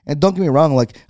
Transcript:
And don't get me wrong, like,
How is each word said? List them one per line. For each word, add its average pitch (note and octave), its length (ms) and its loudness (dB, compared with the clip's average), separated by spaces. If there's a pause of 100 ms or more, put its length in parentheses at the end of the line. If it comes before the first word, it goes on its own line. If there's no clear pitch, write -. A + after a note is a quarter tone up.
And D3 120 -6
don't F#3+ 140 0
get F#3 80 -6
me F3 60 -2
wrong, C#3+ 280 2
like, A#2+ 220 -2 (120)